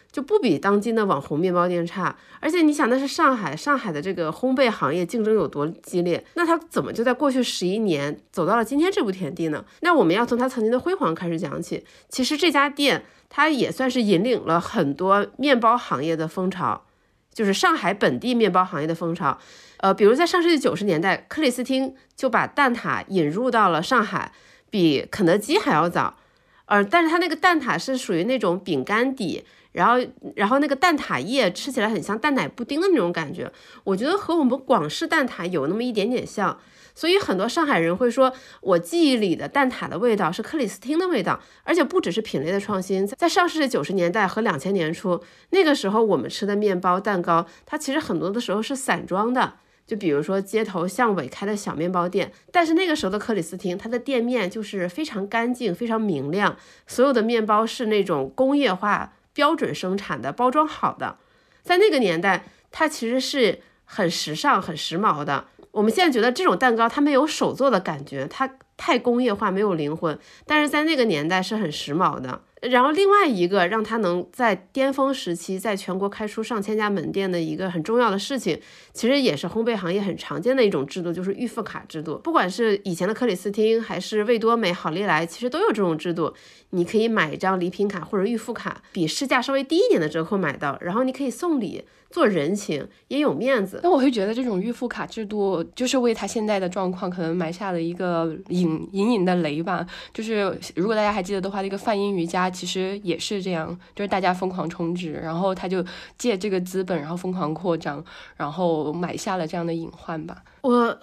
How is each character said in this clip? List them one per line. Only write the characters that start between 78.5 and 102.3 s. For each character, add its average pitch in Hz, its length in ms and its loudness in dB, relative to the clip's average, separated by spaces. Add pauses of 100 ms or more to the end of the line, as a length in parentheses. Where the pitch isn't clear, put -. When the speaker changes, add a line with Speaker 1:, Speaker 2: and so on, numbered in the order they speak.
Speaker 1:
其 - 160 -2
实 277 100 4
也 220 180 2
是 185 100 -8
烘 220 180 -4
焙 233 100 0
行 180 180 -4
业 202 80 0
很 202 160 -4
常 - 240 -8
见 240 160 0
的 254 80 4
一 202 40 4
种 160 180 0
制 185 160 -8
度， 170 100 -4
就 175 100 -6
是 190 120 -2
预 247 120 -4
付 220 160 -6
卡 - 260 -12
制 156 140 -10
度。 151 160 -8
不 - 120 -6
管 320 180 2
是 208 360 0
以 185 100 -4
前 180 140 0
的 220 60 -2
克 233 100 -2
里 214 100 2
斯 185 160 -6
汀 220 320 2
还 208 160 -6
是 208 260 -2
味 233 140 2
多 226 180 4
美、 202 160 2
好 180 180 -4
利 180 140 -2
来， 165 200 2
其 - 160 -10
实 240 80 -4
都 285 120 -4
有 440 80 2
这 233 80 0
种 180 200 0
制 170 160 -4
度， 160 220 -4 (360)
你 175 140 0
可 214 140 0
以 226 100 2
买 180 240 0
一 147 40 -6
张 190 220 0
礼 180 120 -2
品 202 180 -2
卡 196 120 -6
或 190 180 -4
者 185 60 0
预 233 120 -2
付 220 160 -8
卡， 196 300 -10 (100)
比 170 140 0
市 269 200 -4
价 262 140 2
稍 262 140 -2
微 269 100 0
低 320 140 0
一 480 100 4
点 302 120 4
的 156 80 0
折 160 140 -2
扣 165 140 -2
买 165 200 -2
到， 143 260 -4
然 175 120 -4
后 240 80 2
你 262 80 0
可 262 140 -6
以 254 60 -2
送 320 280 -2
礼、 - 260 -6 (260)
做 330 160 2
人 175 280 0
情， 151 320 -6 (220)
也 262 120 -2
有 269 120 2
面 202 320 0
子。 190 180 -8
Speaker 2:
但 349 80 4
我 302 80 6
会 262 120 4
觉 208 160 0
得 220 80 -2
这 254 100 -2
种 208 160 0
预 220 100 -2
付 240 160 -6
卡 202 200 -8
制 - 180 -10
度 196 400 -2 (100)
就 254 120 -2
是 254 100 0
为 240 160 4
他 214 140 -4
现 214 200 -4
在 208 140 0
的 185 80 -2
状 185 240 -2
况 180 180 -6
可 180 120 -6
能 160 120 -2
埋 170 160 -2
下 185 220 -6
了 170 80 -2
一 165 140 -4
个 170 420 -2 (120)
隐-， 175 440 0
隐 202 200 2
隐 196 120 2
的 185 120 4
雷 156 260 -2
吧。 175 240 -4 (260)
就 226 100 -8
是 208 360 -2 (160)
如 170 120 -2
果 220 80 0
大 214 80 2
家 208 80 2
还 208 120 -2
记 185 100 -6
得 196 80 -2
的 190 100 -4
话， 196 120 -4
那 196 60 -4
个 196 100 -6
泛 208 200 -2
音 202 160 0
瑜 170 120 0
伽 185 240 0